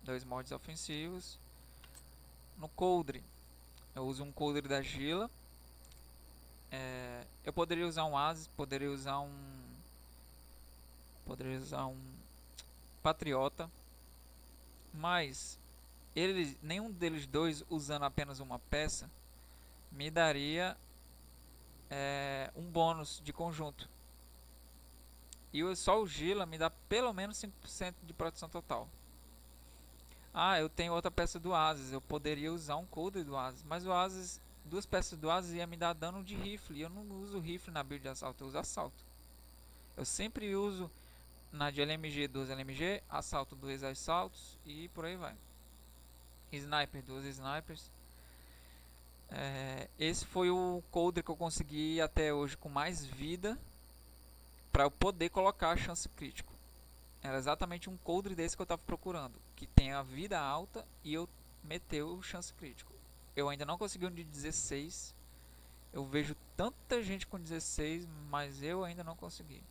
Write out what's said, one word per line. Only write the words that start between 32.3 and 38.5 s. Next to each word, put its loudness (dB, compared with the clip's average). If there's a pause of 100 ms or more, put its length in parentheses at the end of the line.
usar -2
um -4
coldre -2
do -4
Asis, -2
mas -4
o 2
Asis, 2 (240)
duas -2
peças 2
do 0
Asis 4
ia 0
me -8
dar 4
dano -4
de -6
rifle, -4
e -2
eu -4
não -8 (160)
uso -4
rifle -4
na 0
build -4
de -4
assalto, -6
eu -8
uso -4